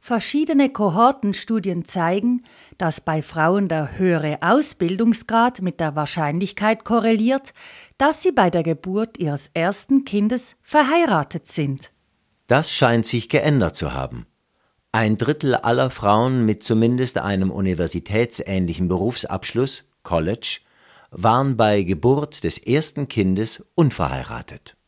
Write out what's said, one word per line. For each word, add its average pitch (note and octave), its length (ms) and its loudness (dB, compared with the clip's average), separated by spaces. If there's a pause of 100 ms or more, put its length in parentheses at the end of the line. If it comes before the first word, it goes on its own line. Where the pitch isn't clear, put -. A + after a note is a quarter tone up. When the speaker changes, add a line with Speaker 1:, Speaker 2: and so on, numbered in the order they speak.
Speaker 1:
Verschiedene C#4 640 0
Kohortenstudien G#3 1160 0
zeigen, G3+ 600 -2 (320)
dass D#3+ 240 -2
bei D#3 220 -2
Frauen E3+ 460 0
der D#3 300 -4
höhere D#3+ 420 0
Ausbildungsgrad A3+ 1200 0
mit F3+ 160 -4
der D#3 160 -2
Wahrscheinlichkeit F3 920 -2
korreliert, A3+ 720 0 (440)
dass D4+ 220 2
sie F4+ 120 0
bei G3+ 180 4
der E3 140 0
Geburt F#3+ 540 -4
ihres C#3+ 360 -4
ersten G3+ 500 0
Kindes G#3+ 560 -2
verheiratet C#4 840 0
sind. C#3 460 -6 (560)
Speaker 2:
Das C#3+ 240 2
scheint A#2 340 2
sich A#2 220 -2
geändert A2+ 480 2
zu C#2 180 -4
haben. A#1+ 320 -8 (640)
Ein A2 280 2
Drittel B2 360 0
aller B2 340 2
Frauen A#2 580 2
mit G#2 180 0
zumindest A#2+ 540 2
einem F#2+ 340 0
universitätsähnlichen F#2 1400 -2
Berufsabschluss, G#2 960 -4 (180)
College, F2 600 -4 (500)
waren A#2+ 440 2
bei G#2 280 2
Geburt B2 580 0
des D#2+ 160 -4
ersten C#3+ 480 -2
Kindes G2 580 -2 (120)
unverheiratet. A2+ 1000 -2 (100)